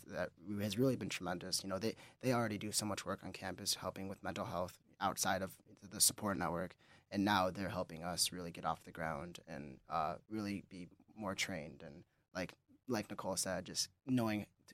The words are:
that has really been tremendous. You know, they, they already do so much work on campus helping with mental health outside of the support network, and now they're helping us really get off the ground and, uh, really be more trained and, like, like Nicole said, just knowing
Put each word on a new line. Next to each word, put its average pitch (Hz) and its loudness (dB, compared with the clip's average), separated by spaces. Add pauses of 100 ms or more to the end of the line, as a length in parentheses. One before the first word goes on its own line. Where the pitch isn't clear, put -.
that - -2 (300)
has 101 0
really 127 6
been 101 -2
tremendous. 90 0
You 95 -4
know, 95 0
they, 104 0 (280)
they 127 4
already 113 2
do 104 -4
so - 2
much 104 -2
work 95 -2
on 92 -8
campus 95 -2
helping 95 -4
with 98 -10
mental 92 -2
health 90 -2 (220)
outside 95 2
of 95 -4 (360)
the 95 0
support 101 6
network, 85 0 (360)
and 101 4
now 95 8
they're 92 -2
helping 87 -4
us 87 2
really 87 -4
get 82 -6
off 82 0
the - -16
ground 80 -4 (100)
and, 71 -8 (100)
uh, 80 2 (160)
really 101 -2
be 90 -10 (280)
more 98 -2
trained 78 -4
and, 76 -12 (300)
like, 90 -2 (340)
like 110 0
Nicole 95 -2
said, 92 0
just - -2 (200)
knowing 110 2 (260)